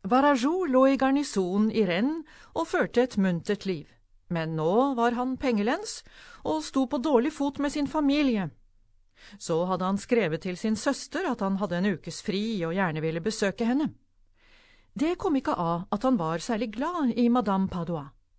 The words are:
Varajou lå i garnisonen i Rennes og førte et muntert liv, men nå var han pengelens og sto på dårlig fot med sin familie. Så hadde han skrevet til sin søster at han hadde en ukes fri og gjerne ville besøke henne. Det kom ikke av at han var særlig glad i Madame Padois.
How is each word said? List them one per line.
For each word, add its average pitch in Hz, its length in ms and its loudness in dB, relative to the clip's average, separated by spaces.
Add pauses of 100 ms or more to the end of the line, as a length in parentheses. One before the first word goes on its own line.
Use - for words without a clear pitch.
Varajou 285 640 4
lå 262 220 6
i 269 100 2
garnisonen 220 720 0
i 214 140 2
Rennes 254 400 0 (260)
og 330 160 -2
førte 254 380 2
et - 100 -4
muntert 190 480 0
liv, 170 220 -4 (420)
men 165 300 -2
nå 214 400 2
var 233 180 2
han 254 240 -2
pengelens 262 640 -2 (400)
og 311 240 -2
sto 269 180 0
på 285 160 -4
dårlig 269 320 4
fot 277 300 -4
med - 100 -2
sin 294 160 -2
familie. 277 640 2 (880)
Så 165 260 -2
hadde 185 220 -2
han 196 100 0
skrevet 190 480 0
til 180 140 -4
sin 220 180 -2
søster 277 520 -4
at 247 120 -2
han 196 200 0
hadde 175 180 -2
en 196 160 2
ukes - 260 -12
fri 208 460 -4
og 165 100 -4
gjerne 165 240 0
ville 160 220 -2
besøke 214 420 -2
henne. 247 280 0 (1000)
Det 320 240 0
kom 359 160 0
ikke 269 240 0
av 170 320 -2
at 208 160 -2
han 254 140 2
var 165 220 -2
særlig 226 340 -4
glad 294 400 0
i 233 100 4
Madame 202 400 2
Padois. 165 460 -6 (240)